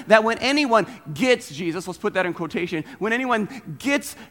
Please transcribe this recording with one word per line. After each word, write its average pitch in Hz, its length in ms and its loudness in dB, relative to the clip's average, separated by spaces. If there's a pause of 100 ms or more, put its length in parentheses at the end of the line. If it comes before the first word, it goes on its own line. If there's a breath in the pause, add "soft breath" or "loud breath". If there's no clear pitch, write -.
that 220 160 8
when 226 160 2
anyone 240 480 2 (260 loud breath)
gets 190 380 2
Jesus, 165 380 -4
let's 180 100 -8
put 214 160 -2
that 185 120 2
in 170 60 -2
quotation, 165 520 -4 (160 loud breath)
when 220 120 -2
anyone 226 680 -2
gets - 360 -2 (160 loud breath)